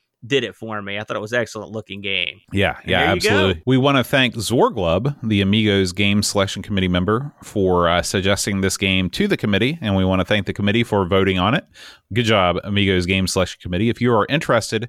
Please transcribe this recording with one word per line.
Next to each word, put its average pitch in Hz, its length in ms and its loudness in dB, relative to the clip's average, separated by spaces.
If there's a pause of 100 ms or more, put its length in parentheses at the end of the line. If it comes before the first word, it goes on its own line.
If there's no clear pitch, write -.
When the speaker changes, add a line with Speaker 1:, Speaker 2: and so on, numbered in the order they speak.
(260)
Speaker 1:
did 120 200 0
it 92 100 -8
for 110 260 -8
me. 98 160 -8
I 107 60 -6
thought 117 140 -6
it 98 40 -6
was 107 120 -8
an 123 80 2
excellent 104 320 -8
looking 101 260 -10
game. 95 400 -4 (140)
Speaker 2:
Yeah, 98 300 0
Speaker 1:
And 87 60 -6
Speaker 2:
yeah, 90 80 2 (100)
Speaker 1:
there 95 80 2
you 87 60 -2
go. - 80 2
Speaker 2:
absolutely. 98 360 0
We 131 120 2
wanna 135 280 2
thank 127 300 0
Zorglub, 117 880 0
the 107 200 2
Amigos 98 500 2
Game 101 320 2
Selection 98 380 -2
Committee 95 260 -2
member, 104 460 0 (100)
for, 90 460 2
uh, 87 140 2
suggesting 98 580 -2
this 95 160 0
game 95 320 0
to 202 180 -2
the 196 80 0
committee, 110 460 0
and 101 160 0
we 95 80 2
wanna 92 180 2
thank 104 220 -2
the 95 80 -6
committee 101 300 0
for 98 220 0
voting 95 340 2
on 101 160 2
it. - 100 -4 (480)
Good 120 100 0
job, 95 400 2
Amigos 98 420 0
Game 95 220 0
Selection - 340 -2
Committee. 92 280 -2
If 110 100 -4
you 120 140 2
are 101 160 2
interested 117 600 -2